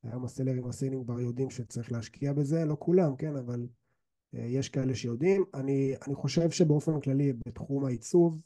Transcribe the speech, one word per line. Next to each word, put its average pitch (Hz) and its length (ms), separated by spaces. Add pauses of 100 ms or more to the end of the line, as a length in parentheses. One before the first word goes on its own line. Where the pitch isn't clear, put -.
היום 123 220
הסלרים 127 420
הסינים 131 360
כבר 120 160
יודעים 123 300
שצריך 120 420
להשקיע 123 420
בזה, 147 320
לא 151 140
כולם, 170 360
כן? 147 200
אבל, 120 320 (680)
אה, 120 100
יש 131 240
כאלה 131 260
שיודעים. 151 580
אני, 135 420 (120)
אני 139 80
חושב 165 340
שבאופן 156 500
כללי, 139 340 (140)
בתחום 139 380
העיצוב 160 600